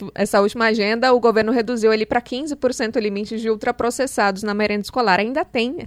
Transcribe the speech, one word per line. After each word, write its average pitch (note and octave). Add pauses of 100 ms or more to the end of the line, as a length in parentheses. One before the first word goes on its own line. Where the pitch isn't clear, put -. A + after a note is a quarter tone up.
(140)
essa G3+
última A3+
agenda, A3+
o B3
governo A3
reduziu A3+
ali A3
pra A#3+
quinze C#4
por B3+
cento A3+
o A#3+
limite G#3+
de A3+
ultraprocessados A3+
na G#3
merenda G#3
escolar. G3+
Ainda C4+
tem, B3+